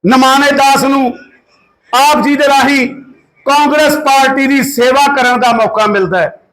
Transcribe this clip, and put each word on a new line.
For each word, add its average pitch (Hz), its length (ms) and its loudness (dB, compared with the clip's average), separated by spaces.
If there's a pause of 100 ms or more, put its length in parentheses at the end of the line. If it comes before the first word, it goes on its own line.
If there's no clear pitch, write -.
ਨਮਾਨੇ 262 480 2
ਦਾਸ 277 320 0
ਨੂੰ 269 280 -2 (800)
ਆਪ 294 300 2
ਜੀ 294 140 -2
ਦੇ 285 120 0
ਰਾਹੀਂ 277 400 0 (580)
ਕਾਂਗਰਸ 294 580 2
ਪਾਰਟੀ 269 420 0
ਦੀ 269 180 0
ਸੇਵਾ 262 500 0
ਕਰਨ 247 260 0
ਦਾ 240 140 0
ਮੌਕਾ 214 320 -2
ਮਿਲਦਾ 190 340 -2
ਹੈ। 156 120 -4 (200)